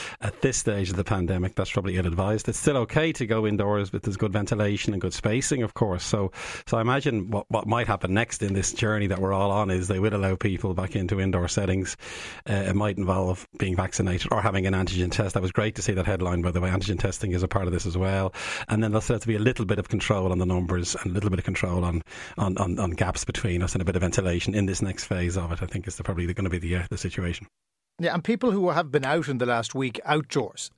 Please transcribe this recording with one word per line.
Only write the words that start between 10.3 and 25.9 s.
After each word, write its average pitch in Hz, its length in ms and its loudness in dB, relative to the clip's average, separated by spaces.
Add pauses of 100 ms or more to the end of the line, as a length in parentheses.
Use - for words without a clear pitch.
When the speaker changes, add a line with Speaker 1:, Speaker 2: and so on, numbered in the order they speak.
Speaker 1:
people 95 380 0
back 92 240 -2
into 95 240 0
indoor 92 260 2
settings. 95 520 0 (500)
Uh, 101 60 2
it 95 200 2
might 104 220 2
involve 92 500 0 (120)
being 95 180 0
vaccinated 92 560 0
or 101 80 0
having 98 260 2
an 95 60 2
antigen 92 380 0
test. 98 240 0
That 95 80 0
was 92 100 0
great 107 220 0
to 101 80 -6
see 110 100 0
that 92 140 0
headline, 90 340 0
by 87 100 2
the 87 100 0
way. 92 100 0
Antigen 92 280 0
testing 98 340 -2
is 90 100 2
a 92 60 2
part 95 180 0
of 85 60 0
this 87 120 0
as 90 140 -2
well. 95 340 0 (340)
And 107 160 2
then 110 80 2
there'll 107 120 2
still 120 140 0
have 104 60 -4
to 113 60 -8
be 110 80 2
a 101 40 0
little 110 260 2
bit 95 120 0
of 92 120 -4
control 95 420 2
on 90 60 2
the 90 80 2
numbers 90 480 0
and - 160 -4
a 90 40 -2
little 101 140 0
bit 92 100 0
of 87 60 -2
control 90 400 0
on, 85 180 0 (360)
on, 95 180 0
on, 90 220 0
on 90 140 0
gaps 92 340 -2
between 87 360 0
us 90 120 -2
and 92 80 0
a - 20 -2
bit 90 100 0
of 90 60 0
ventilation 90 540 0
in 101 100 4
this 95 160 0
next 95 240 -4
phase 90 320 -2
of 85 160 -2
it, 82 100 -6
I 92 40 -4
think 90 200 -6
is 90 100 -8